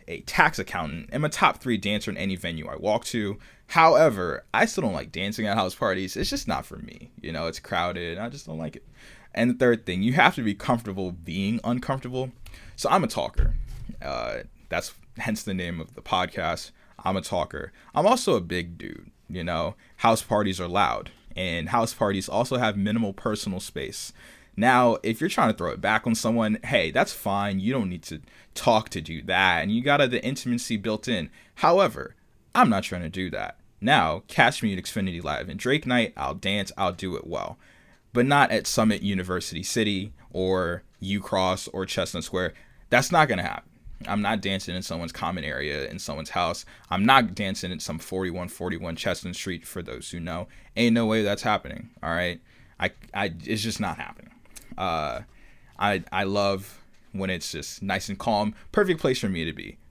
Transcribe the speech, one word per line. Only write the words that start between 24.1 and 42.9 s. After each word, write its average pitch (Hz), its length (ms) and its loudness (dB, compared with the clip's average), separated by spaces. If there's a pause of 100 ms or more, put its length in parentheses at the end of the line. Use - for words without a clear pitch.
Now, 123 480 6
if 113 160 0
you're 156 120 -2
trying 135 200 4
to 107 60 0
throw 85 140 -2
it - 100 -6
back 107 260 2
on 113 80 2
someone, 110 500 0
hey, 92 260 2
that's 151 240 0
fine. 101 440 -2
You 107 140 0
don't 113 160 0
need 90 160 -8
to 78 160 -12 (340)
talk 127 360 4
to 90 100 -6
do 80 220 -8
that, 92 400 4
and 101 100 0
you 117 100 2
got 143 160 4 (120)
the 123 120 -2
intimacy 120 540 -2
built 107 320 -4
in. 90 220 -2 (260)
However, 170 580 2 (400)
I'm 247 140 8
not 98 140 4
trying 87 200 -6
to 78 60 -4
do 92 220 -4
that. 50 260 -6 (240)
Now, 95 480 4
catch 127 340 4
me 101 140 0
at 90 60 -6
Xfinity 90 420 -4
Live 71 240 -4
and - 100 -8
Drake 139 280 0
Night. 123 320 0
I'll 69 160 -4
dance. 98 420 -2
I'll 92 160 0
do 87 240 -6
it - 100 -10
well. 50 320 -6 (540)
But 120 140 4
not 143 240 6
at 110 160 0
Summit 110 360 2
University 92 600 -4
City 104 500 0 (180)
or 92 520 0 (180)
U-Cross 95 680 0
or 92 180 -4
Chestnut 87 380 -2
Square. 90 280 -2 (380)